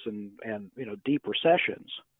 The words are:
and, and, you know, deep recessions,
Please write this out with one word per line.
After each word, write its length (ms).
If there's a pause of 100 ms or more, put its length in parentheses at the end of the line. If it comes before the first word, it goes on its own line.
and, 240 (120)
and, 320
you 120
know, 180
deep 220
recessions, 640 (300)